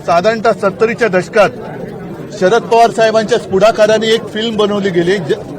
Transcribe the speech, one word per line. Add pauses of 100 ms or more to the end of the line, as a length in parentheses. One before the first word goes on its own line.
साधारणतः
सत्तरीच्या
दशकात (880)
शरद
पवार
साहेबांच्या
पुढाकाराने
एक
फिल्म
बनवली
गेली,
ज-, (260)